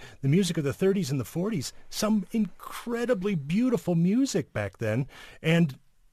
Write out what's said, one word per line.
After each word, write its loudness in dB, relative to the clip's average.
the 2
music 4
of -2
the -2
thirties 2
and 0
the -4
forties, -4
some 0
incredibly -2
beautiful 0
music 2
back -6
then. 0
And 4